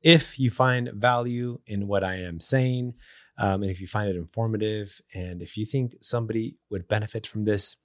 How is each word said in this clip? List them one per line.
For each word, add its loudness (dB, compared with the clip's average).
If 6
you 4
find 2
value 0
in -4
what 2
I -2
am -8
saying, 2
um, 2
and 0
if -6
you -10
find -2
it -2
informative, -4
and -8
if -10
you -4
think -2
somebody -4
would -8
benefit -2
from -6
this 2